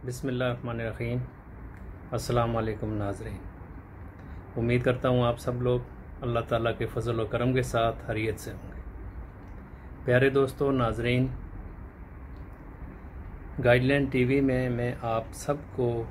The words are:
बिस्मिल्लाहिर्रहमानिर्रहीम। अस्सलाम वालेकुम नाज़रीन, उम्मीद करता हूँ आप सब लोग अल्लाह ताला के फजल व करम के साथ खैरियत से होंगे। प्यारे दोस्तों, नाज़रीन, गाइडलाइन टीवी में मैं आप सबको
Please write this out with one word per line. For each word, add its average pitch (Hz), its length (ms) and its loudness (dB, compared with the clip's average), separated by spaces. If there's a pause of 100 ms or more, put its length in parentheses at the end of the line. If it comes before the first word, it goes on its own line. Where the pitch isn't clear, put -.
बिस्मिल्लाहिर्रहमानिर्रहीम। 120 1160 -2 (920)
अस्सलाम 117 400 2
वालेकुम 110 400 -2
नाज़रीन, 104 440 -4 (1200)
उम्मीद 120 260 4
करता 127 260 2
हूँ 123 160 6
आप 120 140 2
सब 123 220 -2
लोग 123 220 2 (400)
अल्लाह 120 220 0
ताला 113 280 2
के 113 140 -2
फजल 113 280 -2
व 113 120 0
करम 120 260 2
के 127 120 4
साथ 113 420 2
खैरियत 110 320 0
से 110 120 -8
होंगे। - 300 -10 (1200)
प्यारे 127 260 8
दोस्तों, 139 420 4
नाज़रीन, 123 560 4 (2250)
गाइडलाइन 127 480 6
टीवी 131 340 6
में 127 280 4
मैं 120 220 0 (140)
आप 113 300 0
सबको 143 520 0 (220)